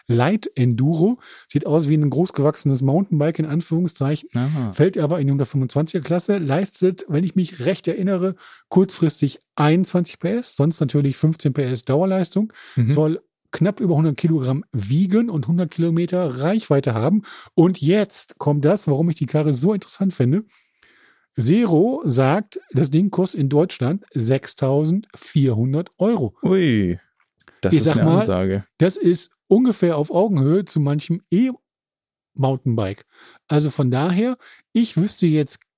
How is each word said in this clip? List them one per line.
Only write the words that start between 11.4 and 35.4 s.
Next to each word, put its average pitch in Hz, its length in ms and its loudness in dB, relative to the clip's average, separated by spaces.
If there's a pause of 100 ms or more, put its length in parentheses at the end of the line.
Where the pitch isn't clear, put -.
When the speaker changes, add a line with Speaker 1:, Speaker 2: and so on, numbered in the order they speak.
Speaker 1:
P 143 100 -2
S 127 220 -6
Dauerleistung. 190 680 0 (220)
Speaker 2:
Mhm. 117 140 2
Speaker 1:
Soll 156 320 0 (300)
knapp 202 280 0
über 175 160 0
hundert 151 220 2
Kilogramm 147 460 0 (100)
wiegen 180 560 0
und 147 180 -4
hundert 170 240 -2
Kilometer 170 680 -2
Reichweite 147 520 0
haben. 151 300 0 (320)
Und 175 260 4
jetzt 190 560 -2
kommt 147 280 -2
das, 190 200 0
warum 151 240 0
ich 156 60 -2
die 147 120 -4
Karre 151 260 0
so 151 200 0
interessant 190 400 -4
finde. 139 300 0 (920)
Zero 196 720 2
sagt, 135 540 0 (120)
das 131 200 0
Ding 180 200 2
kostet 185 280 -2
in 139 100 0
Deutschland 147 540 0 (100)
sechstausendvierhundert 135 1800 -2
Euro. 180 460 0
Speaker 2:
Ui, 117 560 2 (600)
das - 120 2
Speaker 1:
Ich 156 60 4
Speaker 2:
ist - 60 0
Speaker 1:
sag 151 100 2
Speaker 2:
eine 165 100 2
Speaker 1:
mal, 160 140 4
Speaker 2:
Ansage. 95 460 0 (120)
Speaker 1:
das 185 200 2
ist 180 340 0 (160)
ungefähr 196 500 4
auf 151 140 -2
Augenhöhe 175 540 2
zu - 140 -4
manchem 147 420 -2 (100)
E-Mountainbike. 131 1700 -4 (420)
Also 151 220 0
von 131 200 0
daher, 180 480 0 (360)
ich 226 240 0
wüsste 208 300 0
jetzt 151 320 0 (180)